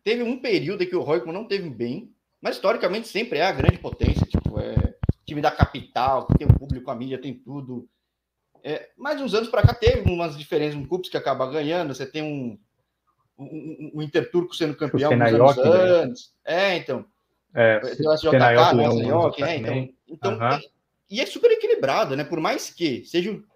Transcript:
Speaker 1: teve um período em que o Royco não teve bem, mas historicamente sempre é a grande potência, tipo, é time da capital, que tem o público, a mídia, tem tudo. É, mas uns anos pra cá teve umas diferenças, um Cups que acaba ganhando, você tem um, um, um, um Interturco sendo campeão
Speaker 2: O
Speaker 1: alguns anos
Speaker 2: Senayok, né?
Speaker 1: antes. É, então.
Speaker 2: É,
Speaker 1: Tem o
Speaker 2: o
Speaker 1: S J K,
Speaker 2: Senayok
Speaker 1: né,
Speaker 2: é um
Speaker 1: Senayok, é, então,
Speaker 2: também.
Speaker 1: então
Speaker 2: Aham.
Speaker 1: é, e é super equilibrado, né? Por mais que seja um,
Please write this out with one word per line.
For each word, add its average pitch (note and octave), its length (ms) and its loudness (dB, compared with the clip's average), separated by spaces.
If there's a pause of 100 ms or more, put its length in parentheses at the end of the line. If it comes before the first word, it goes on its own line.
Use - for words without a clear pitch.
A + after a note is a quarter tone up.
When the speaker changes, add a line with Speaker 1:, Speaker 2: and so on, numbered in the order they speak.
Speaker 1:
teve A#3+ 200 -2
um B3+ 160 -4
período F3+ 440 -2
em F3 40 -2
que F3+ 80 -6
o E3 60 -2
Royco D#3+ 300 -2
não G3+ 140 -10
teve G3 240 -6
bem, B2 420 -8 (300)
mas G#3 140 -4
historicamente A3+ 520 -2
sempre A3+ 320 -4
é E3 60 2
a F#3+ 60 2
grande - 260 2
potência, - 480 -2
tipo, - 340 -4
é A2+ 360 -2 (300)
time D3 160 -6
da D3+ 100 2
capital, C3 760 -2
que - 120 4
tem D3 100 4
o - 60 8
público, C3 360 -4
a B2+ 60 -8
mídia, B2+ 260 -8
tem C3+ 120 -10
tudo. B2 540 -14 (760)
É, - 340 -10
mas C#4 240 -6
uns A3+ 140 -4
anos A3+ 120 0
pra G#3+ 140 0
cá A3+ 120 6
teve G#3+ 360 2
umas E3+ 280 -4
diferenças, D3+ 380 -2
um C#3 100 -8
Cups F3+ 240 -6
que D#3 80 -6
acaba C3 340 -2
ganhando, D#3 420 -4
você C3+ 120 -8
tem D3+ 180 -8
um, C3+ 340 -8 (800)
um, C3+ 80 -18
um, D3+ 500 -14
um D3+ 60 -6
Interturco E3+ 540 -2
sendo D3+ 200 -2
campeão D3 360 0
Speaker 2:
O - 20 4
Speaker 1:
alguns A#2 200 4
anos B2+ 220 8
Speaker 2:
Senayok, D3+ 220 6
né? F3+ 260 4
Speaker 1:
antes. B2+ 300 -10 (100)
É, F3+ 340 0
então. B2+ 280 -6 (480)
Speaker 2:
É, A2 260 4
Speaker 1:
Tem B2+ 280 -4
o - 20 4
Speaker 2:
o D#3 40 4
Speaker 1:
S D#3 100 0
J D#3 80 2
K, C3 80 6
Speaker 2:
Senayok B2 360 8
Speaker 1:
né, A#2 80 4
Speaker 2:
é A#2 60 4
um - 20 2
Speaker 1:
Senayok, C#3+ 520 0
é, E3+ 120 -2
então, A2+ 100 -6
Speaker 2:
também. B2+ 300 -4 (140)
Speaker 1:
então E3 240 -6
Speaker 2:
Aham. A#2+ 220 0
Speaker 1:
é, D3 40 -6 (520)
e A3 100 -4
é - 60 -2
super A4+ 240 2
equilibrado, A3 640 0
né? D3 80 -4
Por D#3+ 160 -6
mais G#3+ 320 -4
que C3 340 -4
seja F3+ 260 -2
um, - 120 -12 (120)